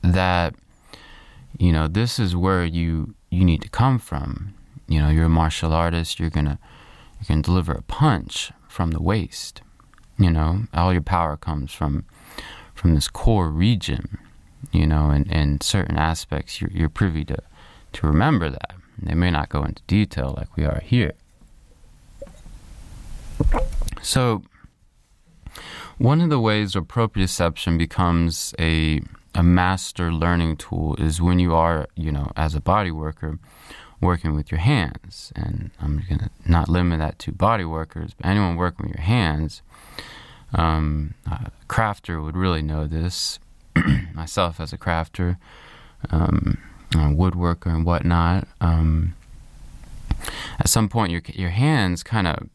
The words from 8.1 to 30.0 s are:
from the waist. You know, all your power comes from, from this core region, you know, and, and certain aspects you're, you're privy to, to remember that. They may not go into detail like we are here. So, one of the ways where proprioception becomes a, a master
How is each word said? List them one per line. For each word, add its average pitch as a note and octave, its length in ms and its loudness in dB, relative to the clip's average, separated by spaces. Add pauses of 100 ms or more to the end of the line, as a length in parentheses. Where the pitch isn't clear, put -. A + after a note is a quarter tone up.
from E2 240 -2
the D#2+ 100 -2
waist. - 600 -4 (560)
You F#2 140 6
know, D#2+ 320 0 (100)
all F2+ 180 2
your F2 100 2
power D#2+ 360 -2
comes D2 340 -6
from, C#2+ 340 -2 (680)
from E2 220 4
this C#2+ 120 2
core G2+ 420 2
region, F2 680 0 (540)
you D#2+ 160 4
know, D2+ 220 4
and, C#2+ 220 2
and D2 320 0
certain F2 340 -2
aspects D#2 640 -4
you're, D#2+ 100 -4
you're E2+ 180 0
privy D#2 360 -2
to, - 120 -6 (560)
to - 140 -2
remember E2+ 420 2
that. - 260 -12 (260)
They D#2+ 120 -4
may F2 180 2
not D2+ 180 -2
go C#2+ 140 -2
into - 200 -6
detail C2+ 540 0
like - 200 -10
we D#2 80 0
are - 160 0
here. A#2 320 0 (3000)
So, B2 420 0 (1500)
one C#3 240 4
of E3+ 80 2
the C#3+ 100 2
ways G#2+ 360 0
where F#2+ 80 0
proprioception F2+ 960 0
becomes E2+ 840 0
a, D#2+ 420 2 (340)
a E2+ 80 4
master F2+ 680 2